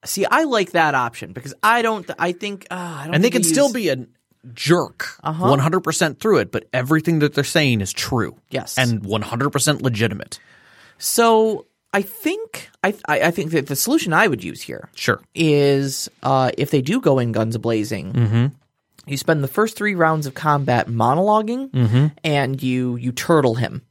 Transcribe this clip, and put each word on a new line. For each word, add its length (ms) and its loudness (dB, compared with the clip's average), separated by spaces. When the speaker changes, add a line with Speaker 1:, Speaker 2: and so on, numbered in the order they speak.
Speaker 1:
See, 220 -4
I 180 2
like 280 0
that 220 2
option 380 -4
because 300 -14
I 200 4
don't, 240 -2
th-, 120 -12
I 140 0
think, 380 -8
uh, 40 -8
I 320 -10
don't 100 -6
Speaker 2:
And 80 4
they 60 6
Speaker 1:
think 20 -8
Speaker 2:
can 100 0
Speaker 1:
they 60 2
Speaker 2:
still 180 4
Speaker 1:
use 60 0
Speaker 2:
be 160 -2
a 180 -4
jerk 520 0
Speaker 1:
Uh-huh. 240 0
Speaker 2:
one 100 6
hundred 220 2
percent 400 -2
through 180 4
it, 140 -2
but 200 -6
everything 480 2
that 140 2
they're 80 0
saying 380 2
is 120 -4
true. 440 -2
Speaker 1:
Yes. 280 -4
Speaker 2:
And 260 0
one 180 -2
hundred 280 -4
percent 320 -2
legitimate. 560 -2
Speaker 1:
So 680 2
I 80 2
think, 680 -8
I, 100 0
I, 140 2
I 80 2
think 220 -4
that 140 0
the 100 -6
solution 360 0
I 140 4
would 180 -2
use 160 -10
here 340 -14
Speaker 2:
Sure. 260 -2
Speaker 1:
is, 760 2
uh, 360 0
if 120 -2
they 120 2
do 180 -2
go 180 4
in 140 0
guns 220 -2
a-blazing, 580 -4
Speaker 2:
Mm-hmm. 340 2
Speaker 1:
you 100 -8
spend 260 0
the 60 -2
first 280 -2
three 180 -2
rounds 320 2
of 80 -8
combat 540 0
monologuing, 840 0
Speaker 2:
Mm-hmm. 360 4
Speaker 1:
and 380 0
you, 340 -2
you 160 -4
turtle 420 2
him. 360 -4